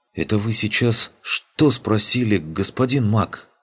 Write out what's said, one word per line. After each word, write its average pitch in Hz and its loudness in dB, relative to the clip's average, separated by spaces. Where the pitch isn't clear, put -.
«Это 110 -2
вы 110 -2
сейчас 113 0
что - 0
спросили, 107 0
господин 107 -2
Мак?» - -2